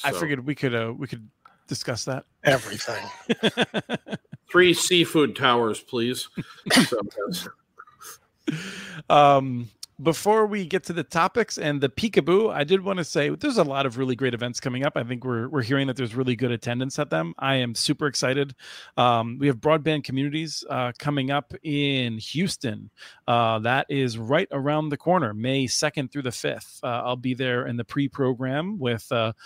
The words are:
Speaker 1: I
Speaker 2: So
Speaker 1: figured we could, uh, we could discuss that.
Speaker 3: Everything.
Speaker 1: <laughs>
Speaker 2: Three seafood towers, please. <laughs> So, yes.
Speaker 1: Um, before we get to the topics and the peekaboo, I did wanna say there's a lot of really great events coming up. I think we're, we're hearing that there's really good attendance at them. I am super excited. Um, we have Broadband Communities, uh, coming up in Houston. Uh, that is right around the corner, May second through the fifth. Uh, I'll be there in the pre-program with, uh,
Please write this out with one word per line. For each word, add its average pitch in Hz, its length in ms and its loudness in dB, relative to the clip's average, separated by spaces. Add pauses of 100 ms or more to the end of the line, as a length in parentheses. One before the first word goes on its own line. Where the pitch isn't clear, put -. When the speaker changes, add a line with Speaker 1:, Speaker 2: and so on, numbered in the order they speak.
Speaker 1:
I 139 80 2
Speaker 2:
So 90 80 -4
Speaker 1:
figured 139 260 -2
we 147 80 -4
could, 123 220 0
uh, 113 200 -2
we 143 120 -8
could 113 200 -12 (380)
discuss - 380 -6
that. 135 200 -6 (200)
Speaker 3:
Everything. 113 600 0 (640)
Speaker 1:
<laughs> - 800 -8
Speaker 2:
Three 180 240 6
seafood 160 640 4
towers, 120 460 4
please. 120 520 -4
<laughs> - 400 -6 (140)
So, 113 140 -2 (280)
yes. - 200 -8 (1600)
Speaker 1:
Um, 135 600 6 (320)
before 208 440 2
we 202 200 -4
get 175 180 -2
to - 80 -8
the 165 120 -4
topics 196 520 0
and 147 240 -2
the 135 80 2
peekaboo, 196 640 2
I 147 120 0
did 190 180 2
wanna 185 220 -2
say 147 240 0
there's 226 300 0
a 170 60 6
lot 135 220 0
of 117 100 -2
really 131 200 0
great 127 180 0
events 120 240 -4
coming 127 260 -2
up. 151 120 0
I 131 80 -2
think 120 200 -6
we're, 123 240 -2
we're 151 140 0
hearing 135 240 2
that 123 100 -2
there's 120 200 -4
really 127 180 2
good 120 160 0
attendance 123 480 -4
at 151 120 -2
them. 165 280 -2
I 135 180 0
am 120 200 0
super 147 320 0
excited. 135 480 0 (400)
Um, 120 420 4
we 139 80 2
have 127 120 2
Broadband 151 440 2
Communities, 143 680 -4
uh, 127 300 -2
coming 143 320 0
up 143 320 -2
in 139 560 0
Houston. 107 720 -4 (380)
Uh, 113 320 4
that 123 280 0
is 131 300 -2
right 139 320 0
around 147 380 0
the 139 80 -4
corner, 160 360 2
May 127 360 0
second 143 420 -2
through 139 120 -6
the 123 100 -2
fifth. - 500 -8
Uh, 120 220 -4
I'll 123 100 -2
be 127 200 -2
there 127 340 -2
in 120 80 -4
the 117 80 -4
pre-program 139 960 -2
with, 120 320 -2
uh, 113 200 2 (140)